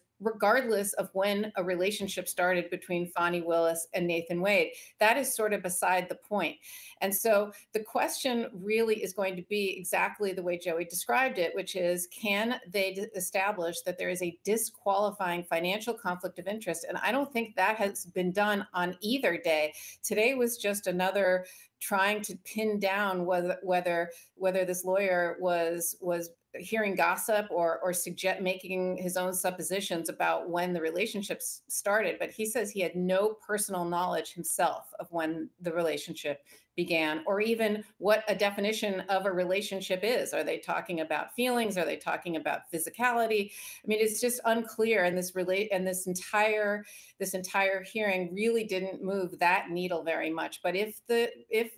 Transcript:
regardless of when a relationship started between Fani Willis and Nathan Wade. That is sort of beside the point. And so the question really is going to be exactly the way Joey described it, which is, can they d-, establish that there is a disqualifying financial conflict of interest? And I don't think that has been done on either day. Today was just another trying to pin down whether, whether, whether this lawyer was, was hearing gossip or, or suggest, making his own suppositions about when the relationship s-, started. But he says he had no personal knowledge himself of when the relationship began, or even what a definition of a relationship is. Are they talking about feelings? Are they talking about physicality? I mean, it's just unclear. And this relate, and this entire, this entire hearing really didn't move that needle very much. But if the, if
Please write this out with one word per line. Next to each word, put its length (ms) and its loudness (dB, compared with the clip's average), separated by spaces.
regardless 720 2
of 220 -2
when 420 2
a 80 0
relationship 640 -2
started 420 2
between 400 -4
Fani 300 0
Willis 520 2
and 140 0
Nathan 340 0
Wade. 300 4
That 160 6
is 180 0
sort 180 2
of 120 0
beside 440 0
the 60 -4
point. 440 -2
And 120 0
so 380 4
the 80 0
question 760 0
really 480 0
is 100 -4
going 220 -2
to 80 -8
be 340 -2
exactly 560 0
the 120 -4
way 140 0
Joey 260 -2
described 540 0
it, 180 0
which 180 -4
is, 320 0
can 540 -2
they 240 0
d-, 120 -6
establish 640 -2
that 180 -4
there 120 -2
is 120 -4
a 220 -4
disqualifying 960 0
financial 500 -2
conflict 460 -6
of 80 -10
interest? 420 -4
And 100 -4
I 120 0
don't 220 0
think 240 -2
that 220 4
has 280 -2
been 240 -2
done 420 2
on 280 -2
either 380 0
day. 340 2
Today 300 2
was 240 0
just 280 -2
another 600 2
trying 420 2
to 220 -8
pin 340 -2
down 460 2
whether, 400 0
whether, 480 2
whether 280 2
this 200 -2
lawyer 560 2
was, 600 0
was 300 -2
hearing 380 0
gossip 560 2
or, 320 2
or 120 0
suggest, 480 -2
making 560 -2
his 180 -2
own 160 0
suppositions 800 -2
about 400 0
when 240 0
the 60 0
relationship 580 -2
s-, 300 -10
started. 520 2
But 100 -4
he 140 -6
says 260 -2
he 100 -4
had 140 0
no 360 2
personal 560 -2
knowledge 480 -2
himself 640 0
of 100 -10
when 380 -2
the 100 -2
relationship 720 -2
began, 520 0
or 120 2
even 460 2
what 300 4
a 60 4
definition 640 0
of 160 2
a 60 0
relationship 680 0
is. 300 0
Are 100 0
they 140 -2
talking 440 -4
about 340 -2
feelings? 420 2
Are 80 2
they 120 -2
talking 400 -4
about 240 -2
physicality? 800 0
I 360 -16
mean, 140 2
it's 220 2
just 240 0
unclear. 580 2
And 120 2
this 180 -4
relate, 360 0
and 160 0
this 200 -2
entire, 800 0
this 160 -4
entire 480 0
hearing 520 0
really 300 2
didn't 400 -4
move 340 -2
that 320 2
needle 320 -2
very 280 0
much. 320 -4
But 120 0
if 340 -2
the, 220 2
if 280 0